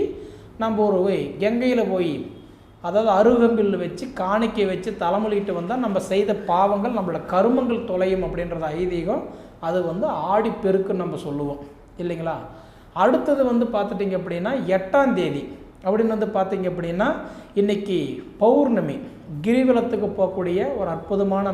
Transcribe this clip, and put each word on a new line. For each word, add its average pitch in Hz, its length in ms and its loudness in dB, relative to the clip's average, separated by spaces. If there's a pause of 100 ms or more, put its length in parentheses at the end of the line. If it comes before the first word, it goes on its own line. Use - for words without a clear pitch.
(640)
நம்ம 220 220 0
ஒரு 196 180 4
போய் 190 180 2 (200)
கங்கையில 233 500 2
போய், 180 240 0 (760)
அதாவது 214 220 2
அருகம்பில் 214 720 6
வச்சு 175 220 -8 (160)
காணிக்கை 208 460 0
வச்சு 185 240 -4 (100)
தலைமொழிட்டு 202 580 0
வந்தா 175 180 -4
நம்ம 214 220 0 (120)
செய்த 196 200 2 (180)
பாவங்கள், 202 480 2
நம்மளோட 170 240 -2 (120)
கருமங்கள் 233 580 2
தொலையும் 185 360 0
அப்படின்றது 170 400 -4 (120)
ஐதீகம். 180 440 -2 (440)
அது 175 120 0 (120)
வந்து 202 160 -2 (260)
ஆடிப்பெருக்குன்னு 190 720 0
நம்ம 151 200 -6
சொல்லுவோம் 143 360 -4 (420)
இல்லைங்களா? 165 340 -4 (680)
அடுத்தது 269 420 4
வந்து 233 300 2
பார்த்துட்டிங்க 196 460 -2
அப்படின்னா, 175 320 -4 (240)
எட்டாம் 254 420 2
தேதி 143 240 0 (420)
அப்படின்னு 220 320 2
வந்து 202 220 -2
பார்த்தீங்க 190 340 0
அப்படின்னா, 175 380 0 (440)
இன்னைக்கு 202 440 2 (400)
பௌர்ணமி, 220 600 4 (440)
கிரிவலத்துக்கு 233 680 2
போகக்கூடிய 185 500 -2 (200)
ஒரு 180 160 -2
அற்புதமான 196 580 0